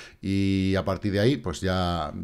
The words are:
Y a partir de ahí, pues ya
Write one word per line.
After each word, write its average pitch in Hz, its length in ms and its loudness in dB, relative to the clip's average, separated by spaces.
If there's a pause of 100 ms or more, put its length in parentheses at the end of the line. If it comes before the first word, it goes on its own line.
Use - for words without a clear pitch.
(200)
Y 98 540 2
a 92 100 2
partir 98 280 -2
de 98 80 0
ahí, 127 180 4
pues - 240 -8
ya 87 500 0 (120)